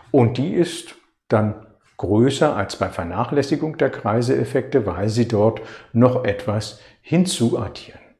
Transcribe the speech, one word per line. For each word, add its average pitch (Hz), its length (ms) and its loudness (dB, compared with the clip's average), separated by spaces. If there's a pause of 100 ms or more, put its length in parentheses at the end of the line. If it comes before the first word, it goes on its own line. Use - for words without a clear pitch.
und 120 300 4
die 165 160 -2
ist - 400 -2 (320)
dann 107 400 0 (300)
größer 135 580 2
als 98 220 -4
bei - 120 -2
Vernachlässigung 123 880 -2
der 139 140 0
Kreiseeffekte, 120 960 0
weil 92 220 -2
Sie 110 180 0
dort 110 340 2 (320)
noch 117 300 4
etwas 104 560 -4 (220)
hinzuaddieren. - 1000 -2 (180)